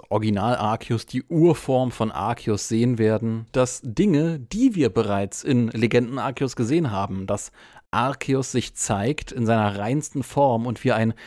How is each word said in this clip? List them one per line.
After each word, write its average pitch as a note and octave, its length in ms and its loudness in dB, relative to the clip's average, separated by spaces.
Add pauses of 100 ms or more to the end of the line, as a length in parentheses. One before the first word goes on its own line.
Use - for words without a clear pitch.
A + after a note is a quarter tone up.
(100)
Original G#2+ 440 2
Arceus, A2 520 -2
die - 160 -6
Urform C3+ 720 2
von A2 180 -2
Arceus G#2 580 -2
sehen A#2 300 2
werden, A2+ 540 0
dass B2+ 300 0
Dinge, D#3+ 560 2
die A3 360 0
wir C#3 160 2
bereits G2+ 520 0
in A#2+ 260 2
Legenden A#2 500 0
Arceus B2+ 380 -4
gesehen C3 340 0
haben, F#2+ 360 -4
dass G#2 260 -4 (380)
Arceus C3 640 -2
sich - 220 -2
zeigt A#2 580 -4
in A#2+ 140 -2
seiner G#2+ 320 2
reinsten C3 440 -4
Form B2 440 2
und A2+ 180 -4
wir B2 100 4
ein A2+ 200 2 (120)